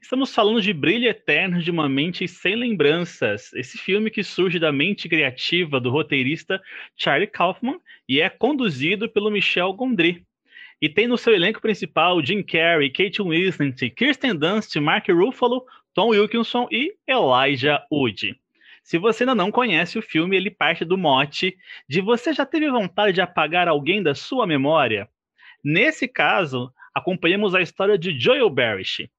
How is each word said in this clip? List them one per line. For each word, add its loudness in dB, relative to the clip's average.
Estamos -4
falando 2
de 0
Brilho 0
Eterno 0
de -4
uma 0
Mente -2
Sem -4
Lembranças, 0
esse -10
filme -2
que -4
surge -2
da 2
mente -2
criativa 0
do 0
roteirista -2
Charlie 0
Kaufman -2
e 2
é 0
conduzido -2
pelo -2
Michel 0
Gondry. 0
E 0
tem 0
no 0
seu 4
elenco 0
principal 0
Jim -2
Carrey, 2
Kate -2
Winslet, -2
Kirsten -2
Dunst, -2
Mark 0
Ruffalo, 2
Tom 2
Wilkinson 0
e -4
Elijah 2
Wood. -2
Se -2
você 0
ainda 2
não 0
conhece 0
o -4
filme, -2
ele 0
parte 0
do 0
mote 0
de 0
"Você 0
já -2
teve -2
vontade 0
de 0
apagar 0
alguém 0
da 2
sua -4
memória?" 0
Nesse 0
caso, -2
acompanhamos -2
a 2
história 0
de -6
Joel 2
Barish. -2